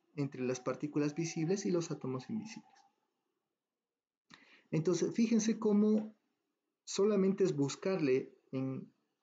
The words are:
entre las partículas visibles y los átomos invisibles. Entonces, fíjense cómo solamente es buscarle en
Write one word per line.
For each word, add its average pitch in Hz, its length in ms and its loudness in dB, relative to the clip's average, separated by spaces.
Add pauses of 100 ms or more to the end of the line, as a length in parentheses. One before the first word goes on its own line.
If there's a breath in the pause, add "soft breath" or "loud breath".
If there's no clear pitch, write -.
(160)
entre 135 260 -4
las 127 200 -2
partículas 147 520 -2
visibles 170 520 -2
y 196 60 0
los 170 200 -2
átomos 131 380 -6
invisibles. - 420 -10 (2000 loud breath)
Entonces, 160 420 0
fíjense 226 460 2
cómo 214 560 4 (720)
solamente 196 580 2
es 175 100 4
buscarle 139 800 0 (200)
en 131 360 -6 (340)